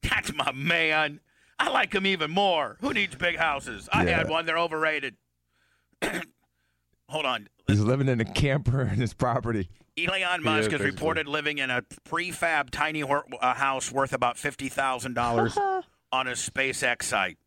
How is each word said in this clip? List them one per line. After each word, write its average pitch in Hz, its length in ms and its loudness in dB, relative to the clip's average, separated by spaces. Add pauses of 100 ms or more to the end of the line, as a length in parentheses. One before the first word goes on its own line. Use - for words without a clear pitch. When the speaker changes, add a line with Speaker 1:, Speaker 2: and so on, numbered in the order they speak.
Speaker 1:
That's 208 320 0
my 147 180 0
man. 156 680 0 (380)
I 277 120 0
like 208 240 2
him 190 120 2
even 165 240 0
more. 165 500 2
Who 277 120 -2
needs 202 220 -2
big 175 220 -2
houses? 139 560 -2
I - 120 4
Speaker 2:
Yeah. 170 140 2
Speaker 1:
had 160 100 0
one. 160 180 0
They're 165 120 0
overrated. 156 580 0 (880)
<clears throat> - 0 - (1040)
Hold 151 180 -2
on. 117 220 -2 (180)
Speaker 2:
He's 104 140 4
living 131 280 4
in 120 120 2
a 113 40 2
camper 135 580 2
<laughs> 101 100 0
in 101 80 0
his 117 140 -2
property. 117 540 0 (300)
Speaker 1:
Elon 180 420 0
Speaker 3:
He 151 40 -8
Speaker 1:
Musk 156 160 2
Speaker 3:
is, 147 60 2
Speaker 1:
is - 60 0
Speaker 3:
basically. 147 180 0
Speaker 1:
reported 151 380 -2
living 147 300 -2
in 135 120 -2
a 123 120 0 (260)
prefab 165 600 -2
tiny 156 300 -2
hor-, 143 260 0 (140)
uh, 123 140 2
house 135 380 -2
worth 135 200 2
about 123 260 0
fifty 139 300 -4
thousand 127 460 -2
dollars 117 420 2
Speaker 4:
<laughs> 381 560 -2
Speaker 1:
on 131 160 0
a 123 40 -4
SpaceX 127 720 -2
site. 95 420 0